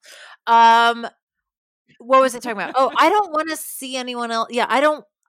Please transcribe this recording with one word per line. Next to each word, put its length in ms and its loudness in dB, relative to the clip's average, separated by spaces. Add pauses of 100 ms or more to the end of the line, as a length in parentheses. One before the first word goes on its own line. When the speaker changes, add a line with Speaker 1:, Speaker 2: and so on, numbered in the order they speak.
(480)
Speaker 1:
Um, 600 4 (920)
what 220 2
was 140 -2
I 40 -14
talking 180 -10
about? 180 -8
Oh, 180 0
Speaker 2:
<laughs> 40 -4
Speaker 1:
I 120 4
don't 220 0
wanna 240 -4
see 400 -12
anyone 360 -8
else. 200 -4
Yeah, 180 0
I 120 2
don't, 220 0 (240)